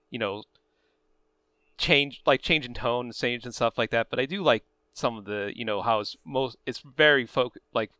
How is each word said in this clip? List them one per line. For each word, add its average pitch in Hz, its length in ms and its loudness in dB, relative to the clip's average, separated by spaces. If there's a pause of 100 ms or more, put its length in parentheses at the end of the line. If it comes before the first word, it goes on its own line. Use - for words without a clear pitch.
(120)
you 123 80 -6
know, 104 240 -4 (1300)
change, 143 480 2
like, 139 160 4
change 156 240 0
in 123 80 -12
tone, 123 380 -4
change 120 340 -4
and 120 100 -10
stuff 117 220 -2
like 113 140 -2
that. 113 180 0
But 127 100 -2
I 131 60 0
do 185 180 -6
like 123 200 4 (300)
some 120 240 -2
of 101 80 -16
the, 101 300 -4
you 117 100 -8
know, 107 160 -2
how 113 200 2
it's - 240 -10
most, 135 400 -4
it's - 140 -8
very 143 460 4
foc-, 123 300 -2 (180)
like, 110 260 -2